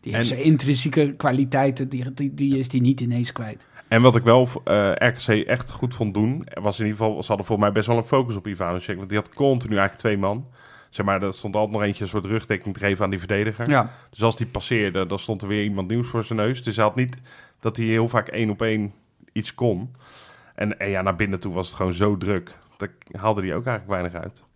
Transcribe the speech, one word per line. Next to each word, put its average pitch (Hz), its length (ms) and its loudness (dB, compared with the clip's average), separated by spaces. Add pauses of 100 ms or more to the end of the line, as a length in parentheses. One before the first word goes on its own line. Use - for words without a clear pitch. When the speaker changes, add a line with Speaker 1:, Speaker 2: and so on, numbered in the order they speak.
Speaker 1:
die 110 140 -6
heeft 117 140 0
Speaker 2:
En - 60 -2
Speaker 1:
zijn 135 120 -4
intrinsieke 139 640 2
kwaliteiten, 135 760 0
die, 127 240 -6
die, 139 200 -4
die 139 240 0
is 127 120 -2
die 127 120 2
niet 127 200 4
ineens 120 300 -2
kwijt. 110 360 -12 (200)
Speaker 2:
En 113 140 6
wat 123 140 8
ik 127 80 4
wel, 123 240 8 (160)
eh, 98 280 4
R 120 200 2
K - 60 -8
C - 120 -6
echt 113 420 0
goed 123 220 -4
vond 104 200 -2
doen, 117 340 0 (140)
was 101 180 -2
in 107 60 0
ieder 107 140 -2
geval, 110 220 0
ze - 60 -8
hadden 101 180 0
volgens 104 220 2
mij 101 80 4
best 107 120 0
wel 117 100 4
een 113 60 0
focus 123 320 0
op 98 120 -6
Ivanovic, 90 500 -4
want 98 120 -10
die 104 80 0
had - 160 -4
continu 127 380 2
eigenlijk 98 280 2
twee 104 180 2
man. 104 280 -2 (440)
Zeg - 160 -4
maar, 98 180 2
er 95 100 -2
stond 98 220 -8
altijd 107 220 0
nog 104 100 0
eentje 101 160 -2
een 92 60 -6
soort 101 160 -2
rugdekking 101 480 -2
te - 60 -10
geven 101 240 0
aan 95 60 0
die 98 100 -2
verdediger. 104 500 -2
Speaker 1:
Ja. 123 200 4 (200)
Speaker 2:
Dus - 140 -4
als 113 140 2
die 113 100 -2
passeerde, 98 580 -2
dan 95 140 -6
stond 101 220 -6
er 101 60 -8
weer 104 160 0
iemand 98 240 -4
nieuws 120 200 -2
voor 113 160 -4
zijn 113 160 -4
neus. 120 240 0
Dus 107 120 -4
hij 107 100 4
had 107 100 2
niet 127 220 -2 (420)
dat 117 180 -4
hij 113 80 -2
heel 113 220 2
vaak 117 200 0
één 110 220 -2
op 101 120 -4
één 110 320 -2 (380)
iets - 240 -6
kon. 117 400 -2 (600)
En, 104 240 -4
en 98 100 -4
ja, 95 120 0
naar 95 140 0
binnen 95 240 -2
toe 92 140 -8
was 90 140 -4
het - 80 -14
gewoon 92 180 0
zo 101 240 2
druk. 92 340 -2 (260)
Daar 101 120 -10 (220)
haalde 101 300 -2
hij 90 140 -2
ook 117 100 -4
eigenlijk 98 360 -4
weinig 87 200 -6
uit. - 220 -14 (120)